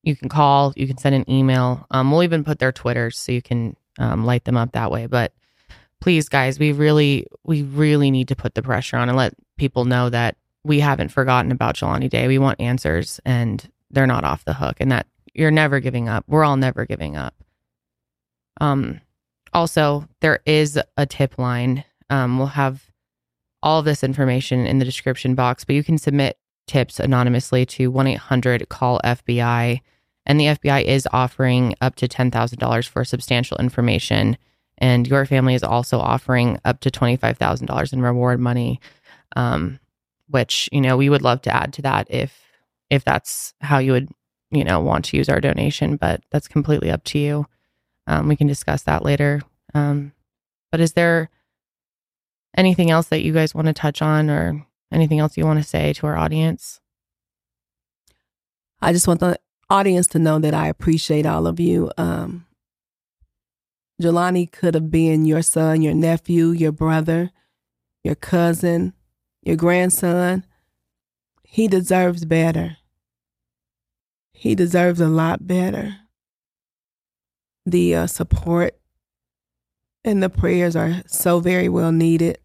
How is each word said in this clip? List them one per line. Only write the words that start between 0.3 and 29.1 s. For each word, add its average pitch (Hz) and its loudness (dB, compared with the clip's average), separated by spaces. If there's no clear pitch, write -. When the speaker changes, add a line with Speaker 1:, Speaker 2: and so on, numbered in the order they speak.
Speaker 1:
you 135 -4
can 135 -8
send 139 2
an - -2
email. 127 2
Um, 131 2
we'll 165 4
even 165 0
put 151 -4
their 131 0
Twitters 120 -4
so - -6
you 123 -2
can, 117 -4
um, 117 -2
light 120 0
them 123 0
up 117 0
that 113 -4
way. 113 -4
But 120 -2
please, 160 2
guys, 135 0
we 151 2
really, 147 2
we 151 -2
really 143 2
need 131 0
to 135 -2
put - -8
the 110 -2
pressure 127 -4
on 120 0
and 127 0
let 127 0
people 131 -2
know 123 0
that 117 -2
we 147 2
haven't 143 -2
forgotten 127 0
about 120 -2
Jelani 147 -4
Day. 120 -2
We 135 2
want 135 0
answers, 113 -4
and 117 -2
they're 135 2
not 123 0
off 69 -4
the - -4
hook, 131 -4
and 135 0
that - 0
you're 156 2
never 151 2
giving 120 -4
up. 110 -4
We're 156 2
all 143 2
never 131 -2
giving 76 -8
up. 67 -10
Um, 139 -2
also, 151 -2
there 156 0
is 151 0
a 143 0
tip - -4
line. 127 -2
Um, 131 0
we'll 139 -2
have 139 -4
all 156 2
this 147 0
information 131 0
in 135 2
the 131 2
description 127 -4
box, 127 -2
but 139 0
you 147 0
can 160 0
submit 143 0
tips - -2
anonymously 123 2
to 127 -2
one 135 0
eight 131 -2
hundred 123 -2
call 123 -2
F 120 -2